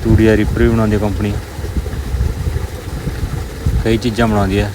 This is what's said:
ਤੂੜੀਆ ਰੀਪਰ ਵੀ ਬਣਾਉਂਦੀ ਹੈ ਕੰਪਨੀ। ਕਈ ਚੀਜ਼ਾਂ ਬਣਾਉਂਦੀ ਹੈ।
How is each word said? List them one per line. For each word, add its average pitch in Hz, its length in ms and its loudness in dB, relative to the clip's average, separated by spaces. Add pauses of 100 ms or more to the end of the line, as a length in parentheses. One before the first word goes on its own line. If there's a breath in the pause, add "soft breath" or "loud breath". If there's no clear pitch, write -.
ਤੂੜੀਆ 110 340 6
ਰੀਪਰ 107 240 0
ਵੀ 117 80 4
ਬਣਾਉਂਦੀ 110 240 2
ਹੈ 104 60 2
ਕੰਪਨੀ। 101 340 -2 (2500)
ਕਈ 110 140 4
ਚੀਜ਼ਾਂ 113 300 0
ਬਣਾਉਂਦੀ 101 320 2
ਹੈ। 104 160 0